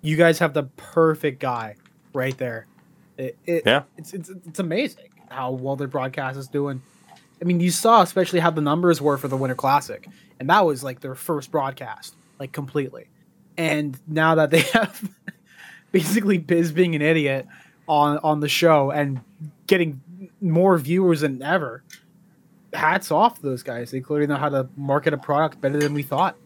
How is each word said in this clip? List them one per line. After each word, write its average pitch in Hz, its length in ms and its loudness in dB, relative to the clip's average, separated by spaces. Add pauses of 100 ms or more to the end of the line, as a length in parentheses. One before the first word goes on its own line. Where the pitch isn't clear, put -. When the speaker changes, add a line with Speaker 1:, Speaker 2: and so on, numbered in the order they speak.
Speaker 1:
you 151 140 0
guys 165 220 4
have 156 160 0
the 147 100 0 (120)
perfect 156 640 0
guy 117 360 -6 (360)
right 135 260 -4
there." 117 280 -8 (500)
It, 131 200 -10 (100)
it, 170 200 0
Speaker 2:
Yeah. 139 160 4 (140)
Speaker 1:
it's, 160 180 -18
it's, 175 160 -12
it's 175 300 -16
amazing 190 480 -4 (200)
how 131 240 -8
well 131 240 -6
their 139 120 -8
broadcast 131 500 -6
is 135 100 -14
doing. 143 340 -6 (580)
I - 40 -8
mean, 175 160 2
you 180 100 2
saw 226 320 6
especially 180 380 0
how 170 100 4
the 160 100 -4
numbers 160 400 2
were 143 180 2
for 139 100 -6
the 131 80 -2
Winter 131 200 -2
Classic, 135 500 -2 (340)
and 135 100 -8
that 196 160 6
was, 135 160 -2
like, 127 180 -10
their 131 140 -10
first 143 360 -6
broadcast, 135 640 -6 (260)
like, 139 120 -12
completely. 139 560 -8 (480)
And 151 420 -2 (100)
now 160 280 4
that 151 140 4
they 165 100 6
<laughs> - 120 -2
have 214 360 0 (840)
basically 190 460 0
Biz 170 340 0
being 170 220 2
an 147 80 -2
idiot 147 440 0 (420)
on, 147 300 2
on 151 220 0
the 147 80 -2
show 147 420 4
and 143 300 -2 (460)
getting 160 340 0 (400)
more 180 380 4
viewers 165 440 2
than 135 200 -4
ever, 147 400 -4 (880)
hats 175 380 -2
off 202 260 2
to - 60 -20
those 131 200 -6
guys. 120 280 -10
They 131 100 -6
clearly 147 260 0
know 143 100 -2
how 143 120 -2
to 135 280 -2
market 143 380 0
a 139 40 -6
product 147 420 -2
better 143 180 0
than 147 160 0
we 143 80 -2
thought. 143 440 -2